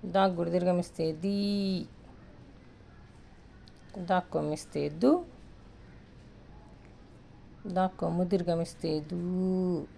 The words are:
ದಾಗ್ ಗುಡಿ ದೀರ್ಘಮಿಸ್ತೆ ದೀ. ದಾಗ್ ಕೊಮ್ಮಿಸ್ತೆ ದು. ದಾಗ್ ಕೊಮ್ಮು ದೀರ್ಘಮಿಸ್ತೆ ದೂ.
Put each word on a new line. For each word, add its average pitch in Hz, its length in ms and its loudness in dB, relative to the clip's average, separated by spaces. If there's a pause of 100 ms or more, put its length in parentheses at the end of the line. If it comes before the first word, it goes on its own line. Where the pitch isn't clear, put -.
(140)
ದಾಗ್ 190 220 6
ಗುಡಿ 170 160 0
ದೀರ್ಘಮಿಸ್ತೆ 175 720 2
ದೀ. 202 640 0 (2250)
ದಾಗ್ 185 220 2
ಕೊಮ್ಮಿಸ್ತೆ 151 600 -2
ದು. 262 400 4 (2500)
ದಾಗ್ 185 220 2
ಕೊಮ್ಮು 175 340 2
ದೀರ್ಘಮಿಸ್ತೆ 170 680 0
ದೂ. 180 880 0 (100)